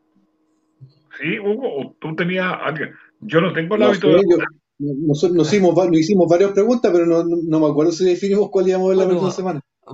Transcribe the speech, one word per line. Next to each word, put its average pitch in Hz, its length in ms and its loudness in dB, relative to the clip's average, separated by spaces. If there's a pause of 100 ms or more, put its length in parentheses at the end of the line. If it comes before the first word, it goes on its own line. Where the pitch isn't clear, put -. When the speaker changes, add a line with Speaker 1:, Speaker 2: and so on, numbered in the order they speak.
(1200)
Speaker 1:
¿Sí, 180 200 -4
Hugo? 214 280 -4 (120)
¿O 127 200 -10
tú 156 160 -10
tenías 185 300 -2 (160)
alguien? 143 280 -6 (320)
Yo 110 200 0
no 185 120 0
tengo 165 220 -4
el 214 60 2
Speaker 2:
No - 60 4
Speaker 1:
hábito 196 200 2
Speaker 2:
sé, 156 80 6
Speaker 1:
de 190 80 6
Speaker 2:
yo, 180 80 0
Speaker 1:
adorar. 170 160 0 (320)
Speaker 2:
no, 143 140 -6 (140)
nos, 151 240 0
nos 165 220 2
hicimos 180 240 2
va-, 185 80 2
nos 165 140 2
hicimos 175 300 2
varias 185 220 2
preguntas, 220 400 0
pero 175 140 2
no, 170 180 2
no, 170 180 -2
no 160 180 0
me 156 80 2
acuerdo 147 240 0
si 165 140 -4
definimos 196 460 0
cuál 190 160 0
íbamos 185 200 0
a - 20 2
ver 190 80 2
la 185 80 2
Speaker 3:
Bueno, 180 160 0
Speaker 2:
próxima 185 140 -4 (180)
semana. 143 80 -10 (320)